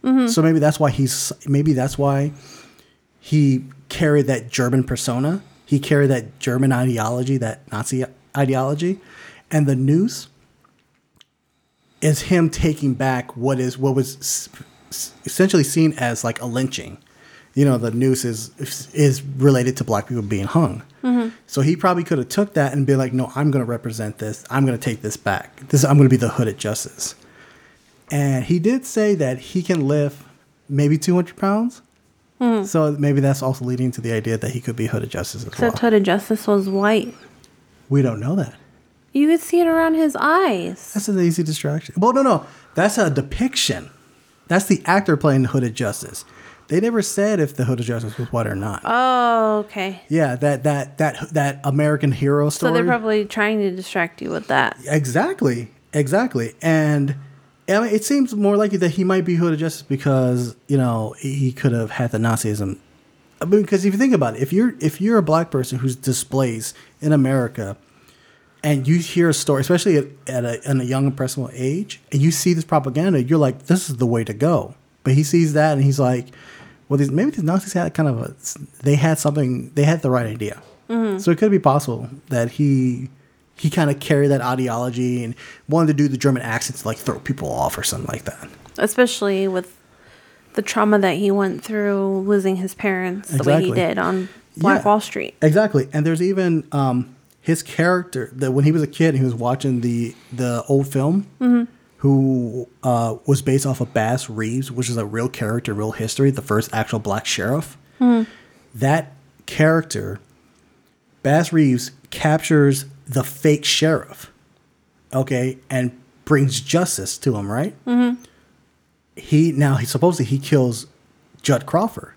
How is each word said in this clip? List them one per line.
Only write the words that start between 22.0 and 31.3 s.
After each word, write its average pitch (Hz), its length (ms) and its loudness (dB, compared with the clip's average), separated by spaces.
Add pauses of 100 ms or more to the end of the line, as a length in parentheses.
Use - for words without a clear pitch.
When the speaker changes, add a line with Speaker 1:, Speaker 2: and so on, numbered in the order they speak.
Speaker 2:
could 156 140 0
have 123 100 -4
took 202 260 -2
that 139 180 0
and 139 140 0
been 139 120 4
like, 131 140 -2
"No, 127 220 -2
I'm 147 160 2
gonna 135 140 0
represent 113 540 -8
this. 107 300 -8
I'm 135 160 0
gonna 123 140 0
take 113 240 -6
this 107 140 -6
back. - 400 -6 (120)
This, 139 160 4
I'm 143 120 4
gonna 143 120 8
be 123 80 6
the 120 120 0
Hooded 110 300 -2
Justice." - 580 -8 (960)
And 139 320 0
he 170 160 2
did 247 260 0
say 214 300 0
that 131 220 -2
he - 240 -6
can 165 260 0
lift 143 340 0 (460)
maybe 147 300 2
two 175 180 0
hundred 175 200 -2